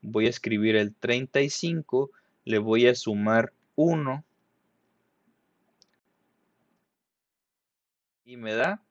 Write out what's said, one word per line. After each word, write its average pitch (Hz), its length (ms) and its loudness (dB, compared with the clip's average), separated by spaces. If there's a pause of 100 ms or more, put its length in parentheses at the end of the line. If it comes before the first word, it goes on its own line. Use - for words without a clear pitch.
Voy 107 260 0
a - 20 4
escribir 110 460 0
el 104 180 2
treinta 127 480 -2
y 139 80 0
cinco, 147 640 -4 (340)
le 110 120 0
voy 110 300 4
a 123 80 6
sumar 110 580 0 (220)
uno 151 480 0 (4000)
y 123 120 -20
me 110 160 -8
da 156 380 -2